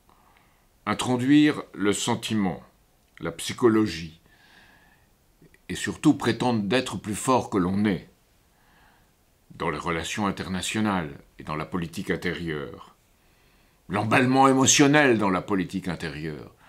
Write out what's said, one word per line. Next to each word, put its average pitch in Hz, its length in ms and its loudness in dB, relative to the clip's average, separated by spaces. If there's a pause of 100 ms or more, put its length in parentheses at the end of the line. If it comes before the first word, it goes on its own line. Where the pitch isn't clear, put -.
(880)
Introduire 127 760 2 (120)
le 98 200 0
sentiment, 104 720 -4 (560)
la 82 120 -6
psychologie, 104 880 0 (1500)
et 90 60 -8
surtout 120 400 0
prétendre 120 480 -2
d'être 107 340 -2
plus 101 160 -10
fort 113 380 0
que 104 80 0
l'on 98 260 0
est, 95 240 -2 (1400)
dans 80 200 -6
les 76 80 -4
relations 82 480 -4
internationales 92 920 -4 (220)
et - 40 -16
dans 76 120 -8
la 78 100 -6
politique 90 460 -6
intérieure. 80 840 -6 (960)
L'emballement 127 580 4
émotionnel 135 720 6
dans 101 140 2
la 90 100 0
politique 95 460 -4
intérieure, 76 680 -8 (160)